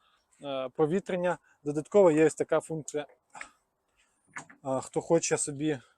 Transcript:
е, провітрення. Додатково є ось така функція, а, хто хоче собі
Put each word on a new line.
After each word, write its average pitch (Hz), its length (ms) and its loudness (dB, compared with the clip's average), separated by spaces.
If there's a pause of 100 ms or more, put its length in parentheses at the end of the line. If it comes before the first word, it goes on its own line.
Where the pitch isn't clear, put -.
(420)
е, 135 260 -8
провітрення. 175 720 -2 (240)
Додатково 156 480 4
є 156 160 6
ось 147 80 2
така 156 260 -2
функція, - 460 -10 (1600)
а, 131 180 -4
хто - 200 -6
хоче 160 380 0
собі 147 420 -6 (160)